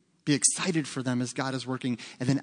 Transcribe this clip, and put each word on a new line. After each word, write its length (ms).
Be 100
excited 540
for 160
them 180
as 120
God 200
is 140
working, 300
and 80
then 140